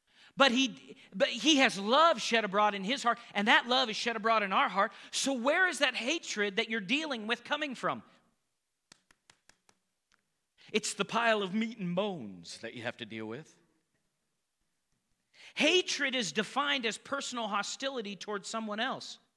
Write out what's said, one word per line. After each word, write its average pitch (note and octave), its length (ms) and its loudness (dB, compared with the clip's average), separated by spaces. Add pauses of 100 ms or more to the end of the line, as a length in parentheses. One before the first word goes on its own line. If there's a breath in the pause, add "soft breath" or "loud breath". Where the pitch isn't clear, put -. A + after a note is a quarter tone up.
(360 soft breath)
But C4+ 160 6
he, A#3+ 440 0 (200 loud breath)
but C4 120 2
he B3 280 4
has A3 220 6
love B3+ 420 4
shed A3+ 240 0
abroad G#3 300 2
in G3 100 -8
his B3 180 -2
heart, A#3 160 0 (160 loud breath)
and G#3 140 2
that C#4 180 6
love B3 240 2
is G3+ 60 -6
shed A#3 180 -2
abroad A3 300 2
in F#3+ 80 -2
our B3+ 160 2
heart. G3 240 2 (180 loud breath)
So - 220 0
where D4 340 4
is D4+ 140 -4
that B3+ 160 2
hatred G#3+ 600 -2
that A3 140 -2
you're A3 100 -2
dealing A#3+ 460 -2
with A#3 160 -2
coming D4 320 -4
from? C#3 300 -4 (2750 loud breath)
It's G#3+ 220 -2
the G3 100 -4
pile A3 380 0
of F#3 120 -4
meat A3 240 -2
and F3 180 -4
bones A#2+ 680 -6
that A2+ 120 -10
you A#2 80 -12
have A#2 160 -6
to A#2+ 60 -12
deal A2 220 -10
with. A#2+ 260 -12 (2000 loud breath)
Hatred D4 580 2
is A3+ 160 -2
defined C4 560 -2
as G#3 120 -4
personal B3 500 -6
hostility G3+ 680 -4
towards G3+ 340 -8
someone G#3+ 300 -6
else. A#3 400 -6 (180)